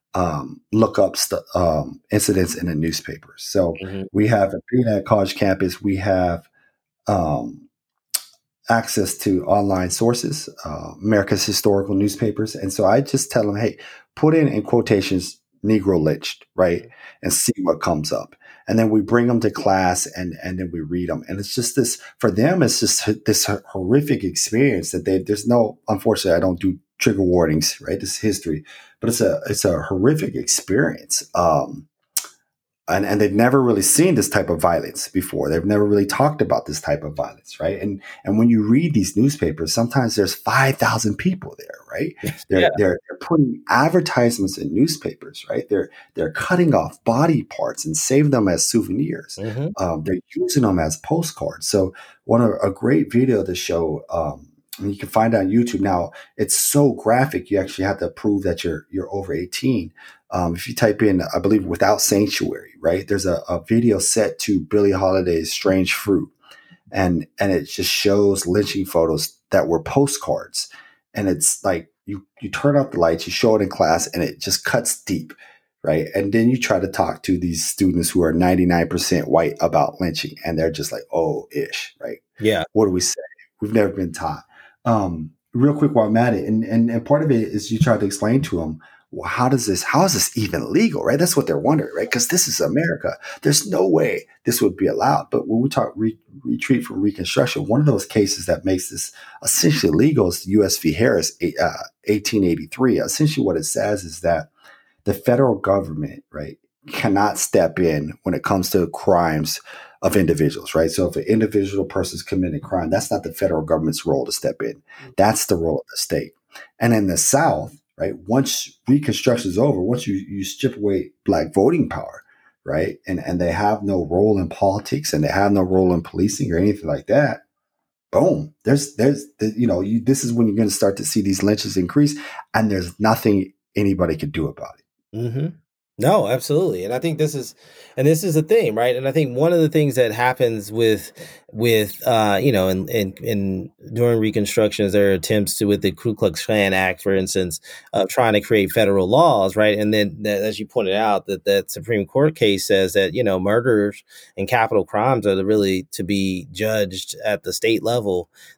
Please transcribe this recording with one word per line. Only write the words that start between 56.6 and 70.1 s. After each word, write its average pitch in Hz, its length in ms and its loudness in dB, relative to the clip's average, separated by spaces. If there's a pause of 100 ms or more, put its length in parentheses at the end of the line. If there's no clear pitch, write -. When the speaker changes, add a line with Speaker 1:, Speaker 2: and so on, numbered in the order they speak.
Speaker 1:
graphic, 123 560 0
you 101 100 2
actually 95 260 -4
have 98 140 -2
to 87 100 -4
prove 101 340 -2
that 87 200 -2
you're, 78 280 -6
you're 92 200 -8
over 95 220 -6
eighteen. 110 580 -4 (380)
Um, 87 260 -2
if 87 120 -10
you 117 80 -10
type 107 260 2
in, 95 200 4
I - 180 -4
believe, 101 260 2
"without 95 360 2
sanctuary," - 800 0
right? 90 280 0
There's 95 180 -2
a, 87 120 0 (100)
a 85 160 -4
video 113 340 2
set - 420 0
to 98 200 0
Billie 101 320 2
Holiday's 92 600 0
Strange 95 420 0
Fruit. 92 360 0 (600)
And, 87 340 0 (140)
and 101 120 2
it 85 120 0
just - 260 -6
shows 101 560 2
lynching 98 400 -2
photos 82 500 0 (160)
that 85 160 2
were 82 140 0
postcards. - 880 -2 (440)